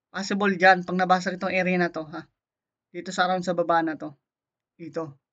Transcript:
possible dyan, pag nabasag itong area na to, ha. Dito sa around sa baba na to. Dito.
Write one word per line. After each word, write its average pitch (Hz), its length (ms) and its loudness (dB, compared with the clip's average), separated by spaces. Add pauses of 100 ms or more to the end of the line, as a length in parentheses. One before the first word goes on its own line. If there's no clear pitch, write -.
possible 196 480 0
dyan, 185 240 6
pag 180 160 -4
nabasag 185 400 2
itong 185 160 -4
area 180 240 0
na 175 160 0
to, 160 160 -10
ha. 160 160 -14 (640)
Dito 175 240 -12
sa 180 160 2
around 185 160 0
sa 180 80 0
baba 170 320 2
na 156 160 -6
to. 151 160 -12 (640)
Dito. 160 400 -10 (120)